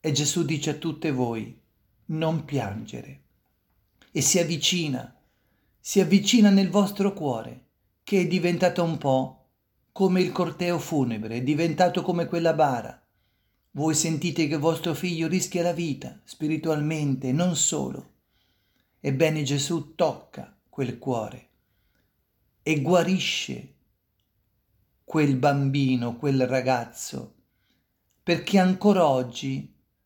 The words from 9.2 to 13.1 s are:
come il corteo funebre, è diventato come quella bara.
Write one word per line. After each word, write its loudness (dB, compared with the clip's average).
come 2
il 2
corteo -2
funebre, -2
è -4
diventato 2
come -2
quella 0
bara. 0